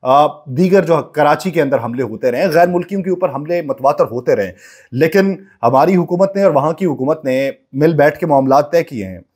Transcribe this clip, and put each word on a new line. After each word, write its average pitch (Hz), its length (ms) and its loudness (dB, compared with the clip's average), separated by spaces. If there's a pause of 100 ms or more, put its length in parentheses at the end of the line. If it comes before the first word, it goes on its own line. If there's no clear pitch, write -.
अ, 143 440 2
दीगर 175 360 2
जो 156 180 2
कराची 151 480 0
के 165 100 -2
अंदर 135 180 0
हमले 120 240 -6
होते 110 280 -4
रहे, 151 180 -2
गैर 170 200 4
मुल्कियों 180 340 -4
के 185 80 -6
ऊपर 180 200 -2
हमले 151 320 -4
मतवातर 139 420 0
होते 123 300 -2
रहे, 95 180 -2 (400)
लेकिन 175 540 0 (180)
हमारी 135 300 4
हुकूमत 180 420 -2
ने 196 80 0
और 175 80 4
वहाँ 147 220 0
की 190 100 -8
हुकूमत 143 400 -2
ने 135 320 -2 (180)
मिल 151 220 2
बैठ 147 220 2
के 175 80 -4
मामलात 139 460 2
तय 170 100 2
किए 120 220 -10
हैं 92 200 -14 (100)